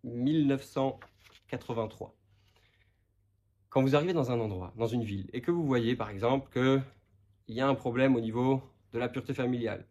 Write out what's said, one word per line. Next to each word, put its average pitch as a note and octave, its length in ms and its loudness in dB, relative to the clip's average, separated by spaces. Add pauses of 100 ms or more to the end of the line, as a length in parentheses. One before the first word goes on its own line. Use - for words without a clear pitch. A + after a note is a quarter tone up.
mille C3 440 0
neuf C3+ 180 0
cent C3+ 340 -2 (480)
quatre-vingt-trois. - 680 -6 (1500)
Quand C3+ 100 4
vous C3+ 140 4
arrivez E3 180 4
dans C3+ 180 0
un A#2+ 100 0
endroit, F#2 360 -6
dans A2+ 120 0
une A#2 160 -2
ville, G2 280 -6
et B2 80 -6
que D3 100 -4
vous E3+ 140 0
voyez, A#2+ 320 2
par G#2+ 140 -6
exemple, A#2+ 420 0
qu'il - 1000 -2
y A#2+ 60 -4
a C3+ 80 2
un C3+ 60 4
problème C3 420 2
au A#2 40 2
niveau B2 420 0 (300)
de A2+ 60 -4
la B2 100 -2
pureté - 240 -6
familiale A#2+ 580 -2